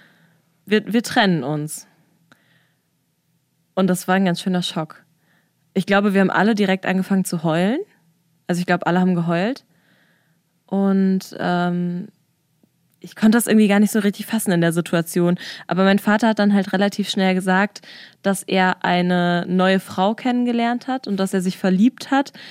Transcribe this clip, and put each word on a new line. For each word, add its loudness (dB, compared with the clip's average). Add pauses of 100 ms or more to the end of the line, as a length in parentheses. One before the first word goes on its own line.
(640)
wir, -2
wir 0
trennen 2
uns.“ -6 (1900)
Und 2
das -2
war 2
ein 2
ganz 0
schöner -2
Schock. -8 (720)
Ich -2
glaube, 2
wir 4
haben 2
alle 2
direkt 0
angefangen 0
zu -4
heulen. 0 (680)
Also -4
ich -6
glaube, -2
alle 2
haben 2
geheult. -2 (1000)
Und, 0
ähm, -2 (920)
ich -20
konnte 4
das 0
irgendwie 4
gar 4
nicht 4
so 0
richtig -2
fassen -2
in 2
der 2
Situation. 0 (300)
Aber 0
mein 4
Vater 2
hat 0
dann 2
halt 0
relativ -2
schnell 0
gesagt, 0 (420)
dass -2
er 0
eine 0
neue 2
Frau -2
kennengelernt -2
hat -6
und -2
dass -2
er -2
sich -4
verliebt 2
hat. 0 (180)